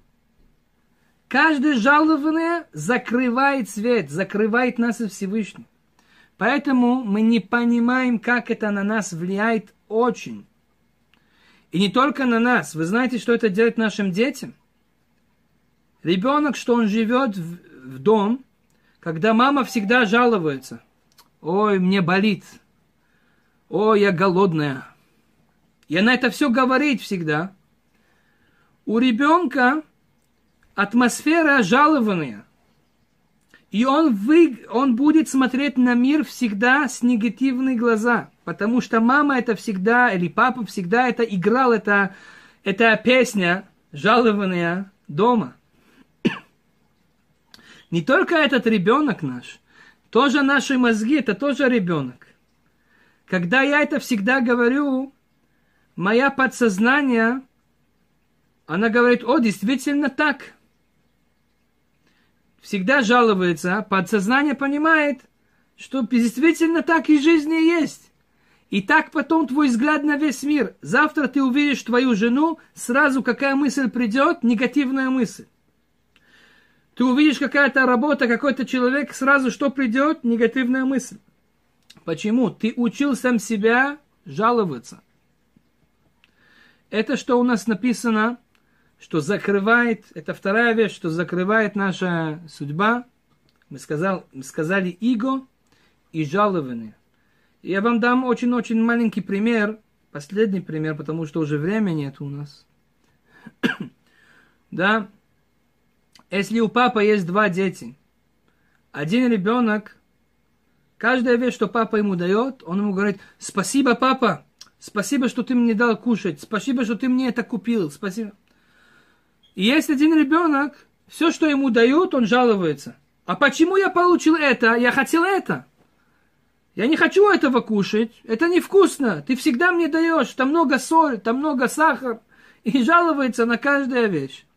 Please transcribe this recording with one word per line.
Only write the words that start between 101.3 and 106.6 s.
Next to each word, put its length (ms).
уже 180
времени 460
нет 160
у 80
нас. 380
<coughs> 60
Да. 380
Если 300